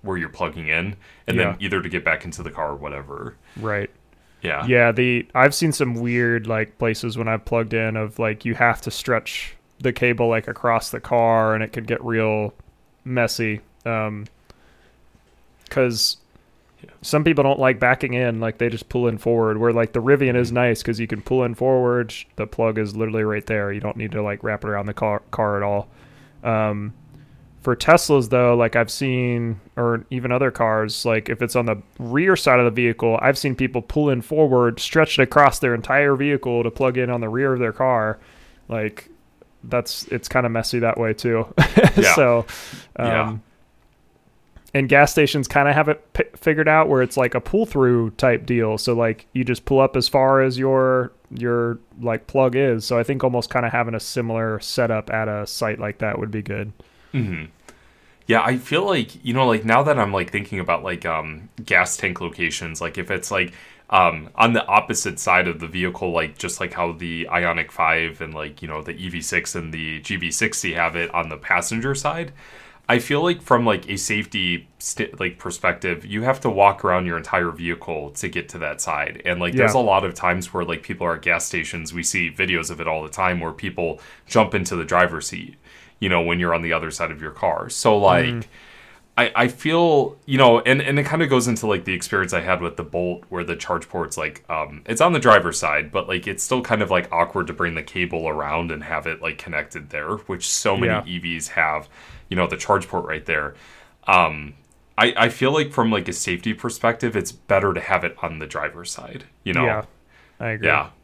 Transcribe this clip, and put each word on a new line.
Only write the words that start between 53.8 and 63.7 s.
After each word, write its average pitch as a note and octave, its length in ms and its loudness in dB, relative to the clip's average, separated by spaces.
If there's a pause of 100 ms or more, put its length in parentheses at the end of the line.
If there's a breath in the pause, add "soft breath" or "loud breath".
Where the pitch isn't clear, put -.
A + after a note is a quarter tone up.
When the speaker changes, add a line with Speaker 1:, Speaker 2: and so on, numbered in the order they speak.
Speaker 2:
a G#2+ 40 -4
similar A2+ 640 -4
setup A2+ 500 -2
at A2 160 -2
a G#2 180 -4
site A2 340 -4
like G#2 180 -6
that G#2+ 220 -4
would G#2+ 120 -6
be G#2+ 100 -4
good. G#2 300 -8 (420 soft breath)
Speaker 1:
Mm-hmm. F#2 320 -4 (840 soft breath)
Yeah, A2+ 160 4
I B2+ 140 2
feel D3+ 280 -2
like, D3+ 400 -2
you A#2+ 80 -2
know, C3 140 4
like, A2 180 2
now A2+ 160 6
that C#3+ 160 2
I'm, G2+ 160 0
like, F#2 160 -2
thinking G2+ 300 -6
about, E2+ 240 -2
like, F2+ 200 -6
um, D#2 460 -6 (160)
gas F2+ 320 2
tank F#2 240 -4
locations, E2 580 -6
like, E2+ 200 -6
if F2 100 -8
it's, F#2 220 -6
like, F#2 220 -2 (360 loud breath)